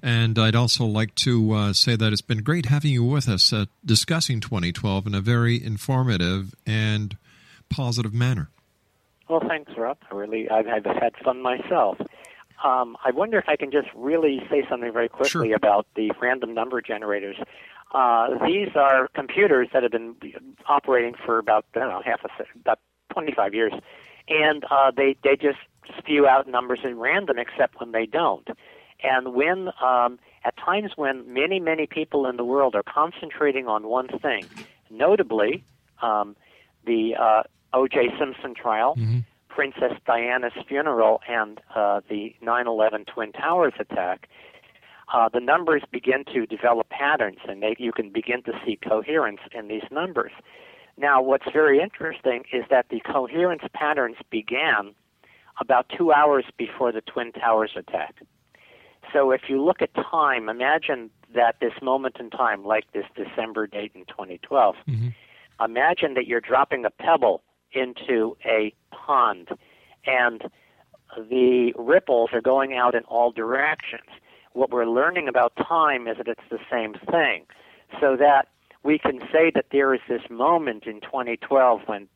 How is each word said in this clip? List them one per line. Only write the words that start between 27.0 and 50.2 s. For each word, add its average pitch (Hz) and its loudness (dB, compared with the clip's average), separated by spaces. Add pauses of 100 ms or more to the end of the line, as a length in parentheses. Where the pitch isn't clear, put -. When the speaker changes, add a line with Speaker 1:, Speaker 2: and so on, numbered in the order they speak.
Speaker 2:
random, 156 -2
except - -2
when 120 -10
they 113 -2
don't. 135 -2 (560)
And 131 0
when, 180 0 (120)
um, 123 2 (240)
at - -4
times 202 -4
when 131 -4
many, 165 0
many 160 -2
people 156 -2
in 123 -6
the 120 -4
world 127 2
are 101 0
concentrating 147 -2
on 107 -2
one 127 -2 (140)
thing, 110 -2 (440)
notably, 127 0 (360)
um, 107 -2 (500)
the, 113 0
uh, 110 4 (300)
O 131 2
J 120 2 (100)
Simpson 131 -6
trial, 113 0
Speaker 1:
Mm-hmm. 117 0 (300)
Speaker 2:
Princess 135 -4
Diana's 120 0 (160)
funeral, 131 2
and, 110 -4 (140)
uh, 101 0
the 104 -8
nine 120 -2
eleven 110 0
Twin 107 -8
Towers 165 2
attack, 92 -6 (840)
uh, 117 4
the 120 0
numbers 151 2
begin 131 -2
to 120 -2
develop 113 0
patterns, 131 -2 (100)
and 98 -10
they, 107 -2
you 120 -4
can 107 -6
begin 120 -6
to 117 -8 (120)
see 107 -4
coherence 110 -2 (120)
in 113 -14
these 107 -8
numbers. 156 -6 (680)